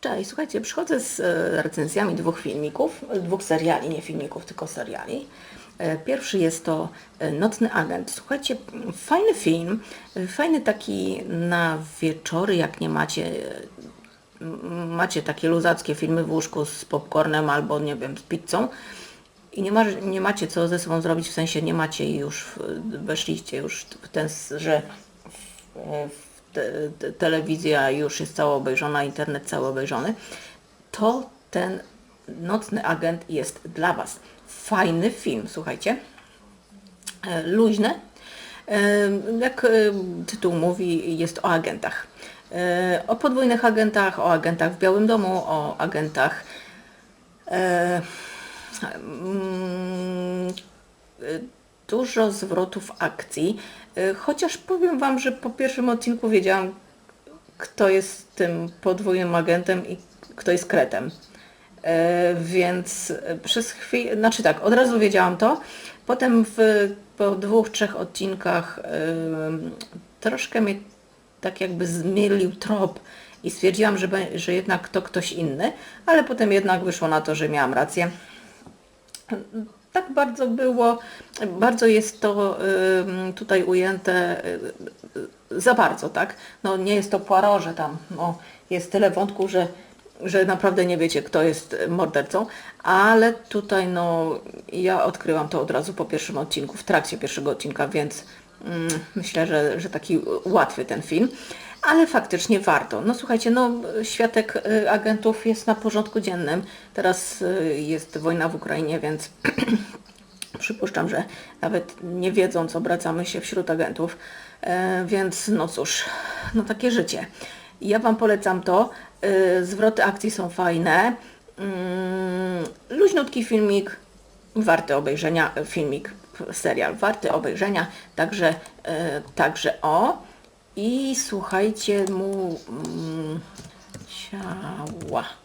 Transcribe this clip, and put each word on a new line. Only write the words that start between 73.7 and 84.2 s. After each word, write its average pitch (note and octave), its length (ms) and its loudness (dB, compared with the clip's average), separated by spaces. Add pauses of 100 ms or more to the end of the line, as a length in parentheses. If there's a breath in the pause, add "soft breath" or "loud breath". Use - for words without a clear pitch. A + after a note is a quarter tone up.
że F#3 100 0
be-, F#3+ 300 -2
że F3 140 -2
jednak F#3 360 0
to F#3 140 -2
ktoś - 300 -4
inny, E3 400 -2 (340 loud breath)
ale D#4+ 180 8
potem A3+ 280 2
jednak F#3+ 320 4
wyszło E3+ 240 0
na D#3 120 4
to, D#3 140 -2
że D3+ 140 0
miałam C#3 260 2
rację. E3+ 360 2 (1800 loud breath)
Tak F#4 200 -2
bardzo C4 340 2
było, A#3 520 4 (480 loud breath)
bardzo A3+ 400 4
jest A3 340 6
to, G3+ 380 2
em, F#3 720 2
tutaj F#3+ 320 2
ujęte, F3+ 800 2